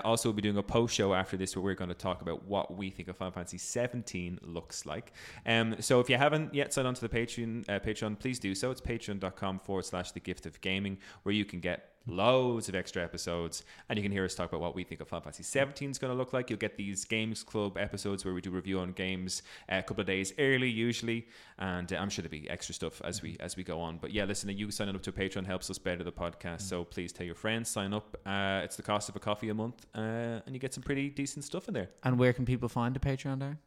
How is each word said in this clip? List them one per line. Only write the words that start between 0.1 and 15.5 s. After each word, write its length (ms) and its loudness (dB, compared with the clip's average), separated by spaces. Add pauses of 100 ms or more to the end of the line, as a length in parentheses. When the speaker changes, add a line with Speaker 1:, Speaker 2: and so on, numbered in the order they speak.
Speaker 1:
we'll 60 4
be 60 2
doing 160 4
a 60 2
post 320 4
show 180 6
after 220 2
this 200 -2
where 80 0
we're 120 2
gonna 180 -4
talk 280 -2
about 240 -4
what 320 0
we 120 -2
think 200 -8
of 80 -10
Final 160 -4
Fantasy 240 -6
seventeen 840 -2
looks 440 -8
like. 260 -6 (340)
Um, 360 4
so 180 8
if 100 4
you 80 8
haven't 360 4
yet 200 0
signed 140 2
on 60 2
to 80 -6
the 80 -2
Patreon, 600 -2
uh, 100 2
Patreon, 380 -2
please 220 -2
do 160 0
so. 160 0
It's 100 -6
patreon 380 -4
dot 160 -2
com 240 -2
forward 260 -2
slash 260 -4
the 100 -8
gift 240 -6
of 160 -10
gaming, 360 0 (260)
where 120 2
you 100 4
can 140 -6
get 300 -2 (180)
loads 600 4
of 60 -2
extra 300 -2
episodes, 600 -2 (240)
and 80 -2
you 60 2
can 100 0
hear 140 4
us 80 -2
talk 160 -2
about 100 -2
what 140 0
we 100 -4
think 180 -10
of 60 -8
Final 140 -4
Fantasy 220 -12
seventeen 480 0